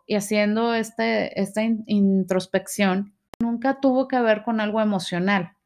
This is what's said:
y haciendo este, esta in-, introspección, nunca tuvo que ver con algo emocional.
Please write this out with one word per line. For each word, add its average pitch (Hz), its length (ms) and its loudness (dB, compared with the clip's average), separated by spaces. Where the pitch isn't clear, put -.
y 214 80 -2
haciendo 208 580 0
este, 226 680 -2
esta 196 240 -2
in-, 226 240 -2
introspección, 190 1300 0
nunca 240 400 -2
tuvo 262 280 2
que 262 120 0
ver 220 240 2
con 226 160 -2
algo 214 220 0
emocional. 185 720 0